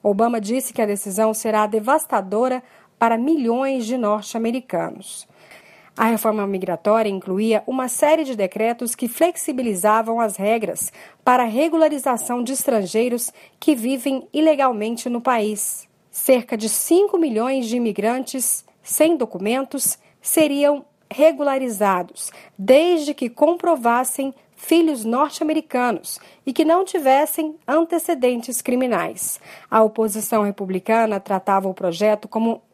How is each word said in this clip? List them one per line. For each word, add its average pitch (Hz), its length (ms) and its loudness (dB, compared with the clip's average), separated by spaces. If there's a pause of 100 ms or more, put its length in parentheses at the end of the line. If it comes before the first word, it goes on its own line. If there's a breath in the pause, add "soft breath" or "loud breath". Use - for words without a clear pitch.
Obama 220 380 2
disse 233 340 -4
que 247 80 -2
a 220 40 2
decisão 202 480 -2
será 214 340 0
devastadora 226 960 -2 (340 soft breath)
para 226 200 2
milhões 262 680 0
de 247 120 -4
norte-americanos. 214 1300 -4 (680 loud breath)
A 220 100 2
reforma 214 420 0
migratória 196 640 0
incluía 196 580 -2
uma 254 220 -4
série 311 340 2
de 269 120 -6
decretos 226 600 -4
que 240 140 -4
flexibilizavam 226 1120 0
as 214 180 -2
regras 208 560 -2 (320 loud breath)
para 254 180 4
a 233 40 0
regularização 269 920 0
de 240 120 -4
estrangeiros 233 760 -2 (280 loud breath)
que 311 160 2
vivem 262 580 -2
ilegalmente 262 760 2
no 240 120 -4
país. 214 680 -2 (220)
Cerca 247 480 0
de 214 120 -2
cinco 381 480 2
milhões 254 500 0
de 226 80 -2
imigrantes 240 880 -2 (160)
sem 320 360 2
documentos 240 840 -4 (220 soft breath)
seriam 285 640 2 (260)
regularizados, 262 1200 0 (260 loud breath)
desde 294 560 4
que 240 160 -4
comprovassem 269 1040 0 (220 soft breath)
filhos 320 480 2
norte-americanos 262 1160 -2 (240 loud breath)
e 269 80 -4
que 320 100 2
não 339 220 4
tivessem 302 720 2 (100)
antecedentes 262 960 0
criminais. 247 800 -2 (280 loud breath)
A 220 140 6
oposição 214 600 0
republicana 202 760 0
tratava 196 480 0
o 185 60 -4
projeto 202 560 -2
como 226 320 -2 (120)